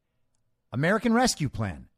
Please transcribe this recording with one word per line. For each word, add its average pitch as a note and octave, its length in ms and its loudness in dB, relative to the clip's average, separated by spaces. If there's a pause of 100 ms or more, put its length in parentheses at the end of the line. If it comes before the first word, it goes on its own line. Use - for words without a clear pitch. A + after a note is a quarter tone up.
(720)
American F#3+ 420 0
Rescue A3+ 360 2
Plan, F2+ 380 -8 (100)